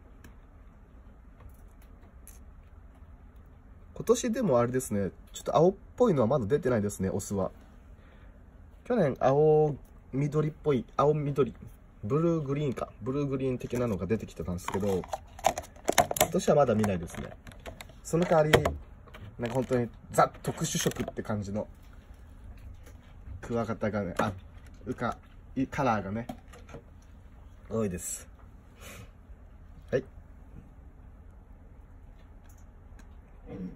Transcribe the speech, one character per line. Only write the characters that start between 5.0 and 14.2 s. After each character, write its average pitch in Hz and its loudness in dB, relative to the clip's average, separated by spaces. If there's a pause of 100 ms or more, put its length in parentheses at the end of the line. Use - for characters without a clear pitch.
ち - -14
ょ - -16
っ - -18
と - 0
青 170 8
っ 208 -8 (220)
ぽ 247 6
い 180 4
の 135 4
は 110 4
ま 143 2
だ 107 0
出 143 2
て 127 2
な 123 4
い 104 2
で 101 0
す - -6
ね、 95 2
オ 98 -2
ス - -6
は。 95 0 (1300)
去 247 0
年、 151 2
青 151 6 (380)
緑 147 0
っ 151 -8
ぽ - 0
い、 113 2 (100)
青 143 6
緑、 143 2 (520)
ブ 131 2
ル 165 4
ー 156 0
グ 135 -2
リ 147 -2
ー 147 0
ン 113 -2
か、 - -4 (120)
ブ 117 -4
ル 143 0
ー - 0
グ 135 -2
リ 131 -2
ー 127 0
ン 123 -2
的 123 -4
な 123 0
の 104 0
が 92 -4
出 107 0
て 104 -6